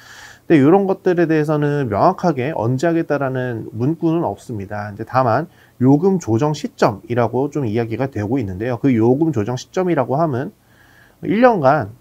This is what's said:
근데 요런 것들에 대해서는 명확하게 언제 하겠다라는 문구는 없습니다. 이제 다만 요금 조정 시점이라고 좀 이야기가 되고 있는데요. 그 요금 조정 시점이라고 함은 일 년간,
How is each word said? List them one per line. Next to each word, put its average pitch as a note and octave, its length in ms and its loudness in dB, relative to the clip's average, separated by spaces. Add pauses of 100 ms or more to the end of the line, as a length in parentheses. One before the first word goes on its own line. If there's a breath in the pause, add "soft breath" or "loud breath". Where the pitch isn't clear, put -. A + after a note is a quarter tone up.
(460 loud breath)
근데 D3+ 160 4
요런 F#3+ 240 6
것들에 F3+ 400 0
대해서는 D3 640 0
명확하게 C#3+ 640 0
언제 B2+ 300 -2
하겠다라는 C3+ 840 -2
문구는 D#3+ 520 -2
없습니다. G#2 680 -8
이제 A2+ 100 -10
다만 A#2+ 440 0 (340 soft breath)
요금 D#3+ 380 4
조정 C#3 340 0
시점이라고 A#2+ 960 -2
좀 C#3+ 160 -6
이야기가 A2+ 460 -4
되고 G#2 260 -4
있는데요. A2+ 400 -4
그 C3+ 180 2
요금 C3 360 2
조정 A2+ 240 -2
시점이라고 D3 600 -2
함은 D3+ 360 -2 (720 soft breath)
일 G#3+ 180 0
년간, D3+ 480 4 (120)